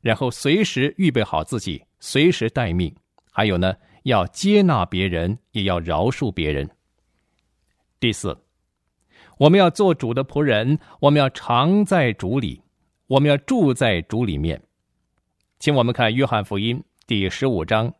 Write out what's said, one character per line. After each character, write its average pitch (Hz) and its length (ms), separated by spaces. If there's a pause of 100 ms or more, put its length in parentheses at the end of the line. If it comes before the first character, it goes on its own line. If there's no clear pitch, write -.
然 113 140
后 123 160
随 160 320
时 143 340
预 180 140
备 120 140
好 78 180
自 117 160
己， 82 260 (140)
随 151 320
时 117 180
待 113 240
命。 87 220 (360)
还 101 140
有 95 140
呢， 92 160 (300)
要 107 240
接 202 340
纳 131 240
别 95 200
人， 87 320 (140)
也 104 120
要 90 140
饶 82 300
恕 131 240
别 78 180
人。 71 160 (1300)
第 120 100
四， 98 280 (1000)
我 147 140
们 196 100
要 180 80
做 185 240
主 120 220
的 135 100
仆 143 160
人， 131 380 (220)
我 143 100
们 147 100
要 135 80
常 156 560
在 147 300
主 107 260
里。 - 220 (460)
我 135 120
们 147 100
要 143 60
住 160 360
在 110 300
主 117 220
里 90 120
面。 78 240 (1000)
请 147 160
我 131 80
们 117 100
看 113 220
约 131 120
翰 107 180
福 101 140
音 117 240 (240)
第 98 240
十 - 160
五 101 180
章。 113 360